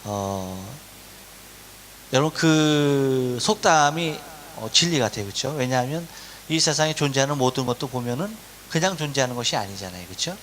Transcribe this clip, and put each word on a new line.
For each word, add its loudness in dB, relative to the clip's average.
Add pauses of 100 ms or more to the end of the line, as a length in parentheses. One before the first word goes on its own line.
어, -6 (1400)
여러분, 4
그 4
속담이, 2 (380)
어, -8
진리 2
같아요. 0
그렇죠? -6
왜냐하면 -2 (420)
이 0
세상에 2
존재하는 2
모든 2
것도 -4
보면은 -4 (320)
그냥 0
존재하는 0
것이 -2
아니잖아요. -8
그렇죠? -8